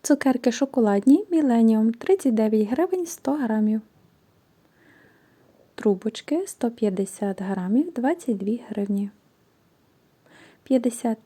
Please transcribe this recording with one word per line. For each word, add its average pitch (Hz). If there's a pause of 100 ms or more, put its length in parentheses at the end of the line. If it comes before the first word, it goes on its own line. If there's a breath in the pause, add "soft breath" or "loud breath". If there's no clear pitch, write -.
Цукерки 254
шоколадні 262
Міленіум — 226
тридцять 285
дев'ять 214
гривень, 349
сто -
грамів. 220 (1900 soft breath)
Трубочки 220
сто -
п'ятдесят 196
грамів, 196
двадцять 262
дві 202
гривні. 202 (1500 soft breath)
П'ятдесят 240